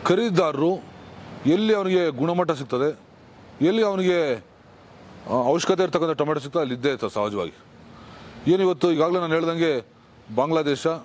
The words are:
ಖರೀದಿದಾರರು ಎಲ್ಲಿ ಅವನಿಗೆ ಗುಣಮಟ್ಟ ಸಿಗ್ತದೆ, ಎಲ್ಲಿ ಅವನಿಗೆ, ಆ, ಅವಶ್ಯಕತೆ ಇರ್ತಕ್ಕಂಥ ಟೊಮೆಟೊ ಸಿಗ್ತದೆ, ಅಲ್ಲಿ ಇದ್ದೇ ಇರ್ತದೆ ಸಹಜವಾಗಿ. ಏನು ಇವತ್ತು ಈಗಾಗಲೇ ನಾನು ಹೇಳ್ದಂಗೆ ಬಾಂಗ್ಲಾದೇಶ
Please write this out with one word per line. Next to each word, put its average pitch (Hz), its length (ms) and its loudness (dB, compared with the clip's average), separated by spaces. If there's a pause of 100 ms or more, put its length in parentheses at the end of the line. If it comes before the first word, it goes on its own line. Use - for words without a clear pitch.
ಖರೀದಿದಾರರು 170 680 2 (720)
ಎಲ್ಲಿ 214 300 4
ಅವನಿಗೆ 185 340 2
ಗುಣಮಟ್ಟ 165 420 0
ಸಿಗ್ತದೆ, 135 480 -2 (680)
ಎಲ್ಲಿ 220 160 4
ಅವನಿಗೆ, 180 520 2
ಆ, 104 60 -12 (880)
ಅವಶ್ಯಕತೆ 156 560 2
ಇರ್ತಕ್ಕಂಥ 160 340 -2
ಟೊಮೆಟೊ 151 220 0
ಸಿಗ್ತದೆ, 143 220 -4
ಅಲ್ಲಿ 127 140 -2
ಇದ್ದೇ 123 140 -2
ಇರ್ತದೆ 117 200 -4
ಸಹಜವಾಗಿ. 104 420 -4 (1000)
ಏನು 190 120 4
ಇವತ್ತು 175 280 2
ಈಗಾಗಲೇ 165 280 2
ನಾನು 165 140 -2
ಹೇಳ್ದಂಗೆ 165 520 0 (500)
ಬಾಂಗ್ಲಾದೇಶ 147 520 0 (180)